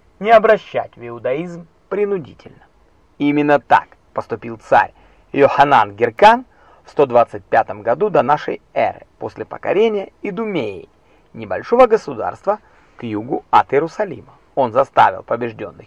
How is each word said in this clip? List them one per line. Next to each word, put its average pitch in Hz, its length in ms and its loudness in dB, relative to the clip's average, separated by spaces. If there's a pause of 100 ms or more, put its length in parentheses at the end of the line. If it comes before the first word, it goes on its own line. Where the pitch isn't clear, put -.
(200)
не 208 100 -4
обращать 208 680 2
в 117 100 -16
иудаизм 147 600 -8 (220)
принудительно. 196 760 -6 (560)
Именно 147 400 2
так - 300 0 (240)
поступил 117 460 -10
царь 110 340 0 (400)
Йоханан 131 640 4
Геркан 202 480 4 (400)
в - 60 -20
сто 143 160 2
двадцать 117 380 0
пятом 107 380 -2
году 139 280 -2
до 156 120 2
нашей 143 400 -4 (100)
эры, - 340 -4 (120)
после 107 260 -12
покорения 202 680 -4 (100)
Идумеи, 180 680 -8 (460)
небольшого 117 520 0
государства 165 760 -4 (360)
к - 60 -16
югу 113 480 -8
от 107 240 2
Иерусалима. 156 580 -4 (220)
Он 123 180 0
заставил 107 500 2
побеждённых 110 640 -8